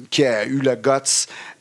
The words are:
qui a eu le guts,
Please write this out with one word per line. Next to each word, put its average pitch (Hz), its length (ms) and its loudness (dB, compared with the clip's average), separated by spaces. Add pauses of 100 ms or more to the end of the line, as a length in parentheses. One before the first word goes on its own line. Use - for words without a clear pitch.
(120)
qui 147 140 4
a 110 200 2
eu 135 140 -2
le 131 160 2
guts, 135 500 0 (360)